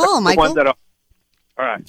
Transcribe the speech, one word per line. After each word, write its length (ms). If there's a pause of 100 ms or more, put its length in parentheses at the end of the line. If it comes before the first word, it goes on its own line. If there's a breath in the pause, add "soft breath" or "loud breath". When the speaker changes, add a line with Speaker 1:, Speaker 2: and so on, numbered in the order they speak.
Speaker 1:
call, 120
Speaker 2:
to 120
the 60
ones 0
Speaker 1:
Michael. 200
Speaker 2:
that 100
are, 80 (840)
all 60
right. 240